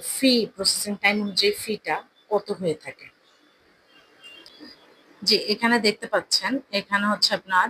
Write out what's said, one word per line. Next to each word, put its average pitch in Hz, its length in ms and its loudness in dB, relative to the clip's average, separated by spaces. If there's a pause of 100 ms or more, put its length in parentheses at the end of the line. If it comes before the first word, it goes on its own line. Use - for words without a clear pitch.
(160)
ফি, 247 300 4 (100)
প্রসেসিং 196 400 -2
টাইম 208 260 2
অনুযায়ী 202 320 0 (100)
ফিটা 196 400 -4 (260)
কত 202 220 0
হয়ে 170 240 -2
থাকে। - 300 -18 (2250)
জি, 208 120 4
এখানে 226 440 2
দেখতে 208 280 0
পাচ্ছেন, 202 520 0 (120)
এখানে 202 360 -2
হচ্ছে 208 260 0
আপনার 185 360 0